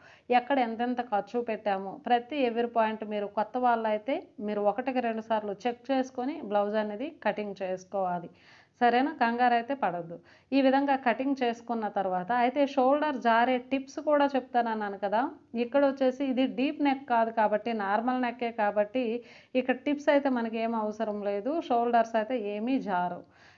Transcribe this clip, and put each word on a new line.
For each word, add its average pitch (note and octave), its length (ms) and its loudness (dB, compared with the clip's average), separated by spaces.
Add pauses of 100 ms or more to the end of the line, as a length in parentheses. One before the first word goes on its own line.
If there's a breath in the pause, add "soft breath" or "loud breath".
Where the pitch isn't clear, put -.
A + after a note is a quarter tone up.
(380 loud breath)
ఎక్కడ A#3+ 200 0
ఎంతెంత A#3+ 420 -2 (120)
ఖర్చు G3+ 360 -2
పెట్టాము, G3 440 -2 (140)
ప్రతి A#3+ 300 0 (120)
every A#3 280 -2
point A3 260 0 (100)
మీరు G#3 140 -4 (120)
కొత్త G#3+ 200 -2
వాళ్ళైతే A3+ 580 0 (300)
మీరు G#3 240 -2
ఒకటికి B3 380 -2
రెండు A3 220 -6
సార్లు G#3+ 240 -2 (100)
చెక్ A#3+ 260 -4
చేసుకొని C4 460 -2 (140)
బ్లౌజ్ G#3 340 2
అనేది G#3+ 240 -6 (180)
కటింగ్ G3+ 360 -4
చేసుకోవాలి. F#3 680 -4 (500 soft breath)
సరేనా? B3 400 4
కంగారు A#3+ 380 4
అయితే A#3 240 -4
పడొద్దు. E3+ 340 -4 (360 soft breath)
ఈ C4+ 140 4
విధంగా C4+ 300 4 (100)
కటింగ్ C4 360 0
చేసుకున్న A#3 460 -4
తర్వాత F#3 420 -2 (120)
అయితే B3+ 180 2 (140)
షోల్డర్ C#4 420 2 (100)
జారే A#3+ 300 4 (140)
టిప్స్ C4+ 280 -4 (100)
కూడా C#4+ 260 6
చెప్తానన్నాను A3 680 -2
కదా. G#3 180 0 (420)
ఇక్కడ C#4 260 2
వచ్చేసి C4 320 0 (100)
ఇది B3+ 120 2 (140)
డీప్ D4 280 0
నెక్ C4+ 160 0 (120)
కాదు A3+ 260 2
కాబట్టి G#3+ 320 2 (120)
నార్మల్ A#3 420 0
నెక్కే A#3+ 240 -4 (120)
కాబట్టి G#3 420 0 (500 loud breath)
ఇక్కడ B3+ 220 2 (100)
టిప్స్ D4 280 -2
అయితే C#4 240 2
మనకి A3+ 280 -4
ఏం A3+ 80 -2 (100)
అవసరం G#3+ 340 -4 (120)
లేదు, G3+ 220 -2 (160)
షోల్డర్స్ A#3 520 2
అయితే A3 160 -4 (180)
ఏమీ A#3 220 -2 (140)
జారవు. F3+ 360 -2 (320 soft breath)